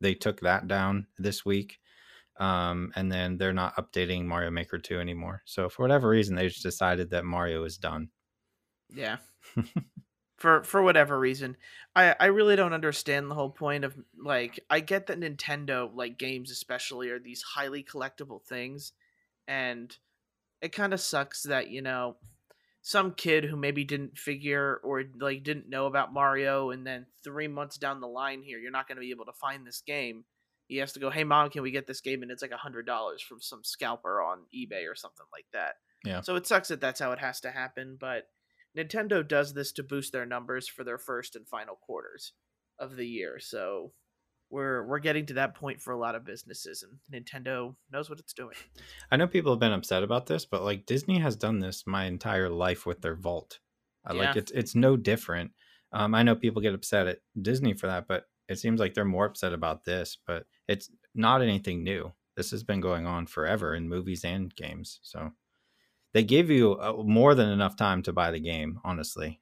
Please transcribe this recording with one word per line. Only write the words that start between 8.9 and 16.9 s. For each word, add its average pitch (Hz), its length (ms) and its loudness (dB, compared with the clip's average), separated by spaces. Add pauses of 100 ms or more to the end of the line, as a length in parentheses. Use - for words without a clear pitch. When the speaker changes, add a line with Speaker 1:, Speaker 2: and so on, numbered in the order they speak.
Speaker 2:
Yeah. 110 240 -6 (380)
Speaker 1:
<laughs> 117 80 0 (760)
Speaker 2:
For, 160 260 6
for 196 180 2
whatever 147 360 8
reason. 131 400 -2 (360)
I, 180 240 10
I 185 80 6
really 208 300 8
don't 180 160 4
understand 147 580 0
the 147 40 -6
whole 139 160 -2
point 143 340 -2
of, 135 100 -4 (240)
like, 127 400 -2 (120)
I 156 100 4
get 190 280 -2
that 175 120 -4
Nintendo, 143 720 -4
like, 123 240 -6
games 127 320 -6
especially, 123 600 -6